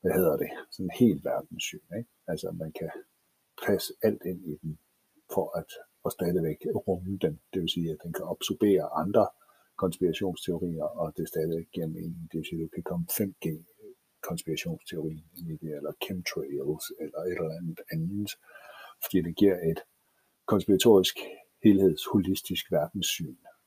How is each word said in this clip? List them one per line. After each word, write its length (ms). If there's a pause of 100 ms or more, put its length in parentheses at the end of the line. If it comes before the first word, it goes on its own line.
hvad 120
hedder 240
det, 140 (200)
sådan 160
et 120
helt 260
verdenssyn, 600 (120)
ikke? 120 (160)
Altså, 260
man 280
kan 100 (760)
passe 260 (100)
alt 220
ind 280
i 100
den 160 (560)
for 120 (140)
at, 100 (340)
at 80
stadigvæk 460 (280)
rumme 320
den. 220 (120)
Det 100
vil 80
sige, 200
at 120
den 100
kan 160
absorbere 560 (180)
andre 260 (480)
konspirationsteorier, 1080
og 320
det 120
stadigvæk 440
giver 140
mening. 440
Det 80
vil 80
sige, 160
at 20
du 100
kan 80
komme 240 (120)
fem 160 (100)
G 20 (760)
konspirationsteorien 1000 (140)
ind 120
i 60
det, 200
eller 160 (120)
chemtrails, 800 (160)
eller 180
et 120
eller 300
andet 200 (120)
andet, 380 (720)
fordi 200
det 140
giver 200 (140)
et 100 (680)
konspiratorisk, 720 (480)
helheds-, 480
holistisk 600
verdenssyn 640 (300)